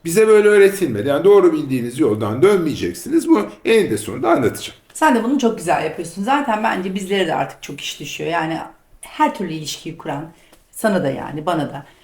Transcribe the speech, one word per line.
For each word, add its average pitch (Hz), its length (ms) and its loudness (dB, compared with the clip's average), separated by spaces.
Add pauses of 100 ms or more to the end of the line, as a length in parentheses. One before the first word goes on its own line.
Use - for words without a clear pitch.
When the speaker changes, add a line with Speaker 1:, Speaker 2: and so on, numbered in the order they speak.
Speaker 1:
bize 202 240 4
böyle 208 200 8
öğretilmedi. 190 600 4
Yani 147 160 2
doğru 190 280 8
bildiğiniz 131 460 -4
yoldan 110 440 0
dönmeyeceksiniz. 196 880 0
Bu 208 180 2 (180)
eninde 180 340 2
sonunda - 320 -4
anlatacağım. - 480 -2 (160)
Speaker 2:
Sen 302 200 2
de 220 100 0
bunu 277 140 0
çok 214 200 0
güzel 160 260 -2
yapıyorsun. 165 400 -8
Zaten 247 380 -2
bence 185 320 -2
bizlere 190 320 -2
de 156 80 -2
artık 139 280 -6
çok 143 180 -12
iş - 200 -12
düşüyor. 151 300 -10
Yani 160 280 -4 (420)
her - 340 -2
türlü 170 180 -8
ilişkiyi 156 460 -10
kuran, 151 260 -8 (460)
sana - 320 -2
da 139 80 -2
yani, 147 360 -8
bana 156 240 -2
da. 139 160 -14 (180)